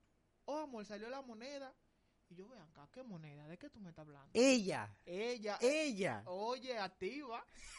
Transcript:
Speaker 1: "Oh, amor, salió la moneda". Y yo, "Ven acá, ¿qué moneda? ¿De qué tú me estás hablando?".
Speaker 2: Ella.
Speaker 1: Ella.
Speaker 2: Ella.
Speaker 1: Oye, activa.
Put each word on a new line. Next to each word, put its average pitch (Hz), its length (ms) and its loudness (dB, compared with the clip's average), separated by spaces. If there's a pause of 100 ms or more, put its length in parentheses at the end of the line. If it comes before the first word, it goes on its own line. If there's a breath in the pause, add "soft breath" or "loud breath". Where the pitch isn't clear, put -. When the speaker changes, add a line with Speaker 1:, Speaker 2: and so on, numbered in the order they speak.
(460)
Speaker 1:
"Oh, 294 140 0
amor, 240 260 -6
salió 214 240 -8
la 269 100 -4
moneda". 262 540 -10 (560)
Y 175 60 -16
yo, 190 120 -14
"Ven 247 120 -18
acá, 147 320 -18
¿qué 254 100 -12
moneda? 156 440 -10
¿De 170 120 -10
qué 294 100 -12
tú 240 120 -16
me 180 100 -10
estás 156 160 -12
hablando?". 143 260 -18
Speaker 2:
Ella. 185 720 6
Speaker 1:
Ella. 208 560 -2
Speaker 2:
Ella. 226 640 4
Speaker 1:
Oye, 226 520 -2
activa. 233 680 -4 (340 loud breath)